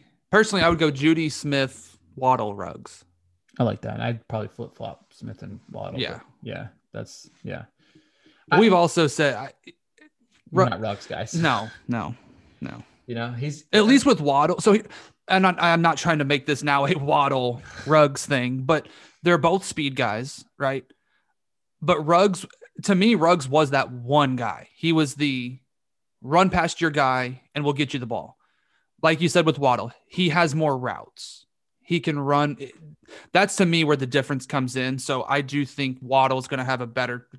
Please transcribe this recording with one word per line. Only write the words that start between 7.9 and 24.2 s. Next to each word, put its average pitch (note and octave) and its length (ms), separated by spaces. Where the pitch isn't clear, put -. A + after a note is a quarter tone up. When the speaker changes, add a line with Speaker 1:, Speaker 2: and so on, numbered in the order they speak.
Speaker 1:
But F3+ 120
we've A3 120
Speaker 2:
I F#3 40
Speaker 1:
also E3+ 300
said, C#3 280
I, A#2+ 180
Speaker 2:
We're F3 140
Speaker 1:
Ru-, A#2+ 60
Speaker 2:
not F#2+ 100
Ruggs G#2 260
guys. - 280
Speaker 1:
No, C3 340
no, A#2 260
no. - 220
Speaker 2:
You A#2+ 100
know, A#2 160
he's C#3+ 400
Speaker 1:
At G#3+ 120
least B3+ 220
with A3+ 140
Waddle. C#3+ 400
So G#3+ 120
he, A3 100
and F#3+ 180
I'm, F3+ 120
I'm E3+ 240
not E3 140
trying D#3+ 220
to D3 60
make C#3 220
this C#3 160
now C#3+ 240
a D#3 80
Waddle C#3 680
Ruggs D3 380
thing, B2+ 340
but C#3 300
they're F3 160
both E3+ 260
speed C#3 320
guys, A#2+ 480
right? C3+ 260
But D#3 260
Ruggs, F3 400
to G3+ 100
me, G#3 220
Ruggs E3 320
was D3 220
that C3+ 200
one C3 460